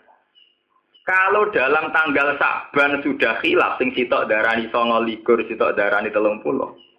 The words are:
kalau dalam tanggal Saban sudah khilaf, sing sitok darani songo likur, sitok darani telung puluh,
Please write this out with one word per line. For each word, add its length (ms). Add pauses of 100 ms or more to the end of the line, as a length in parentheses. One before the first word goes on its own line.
(1000)
kalau 480
dalam 400
tanggal 480
Saban 640
sudah 400
khilaf, 400
sing 160
sitok 320
darani 400
songo 320
likur, 480
sitok 240
darani 400
telung 320
puluh, 320 (220)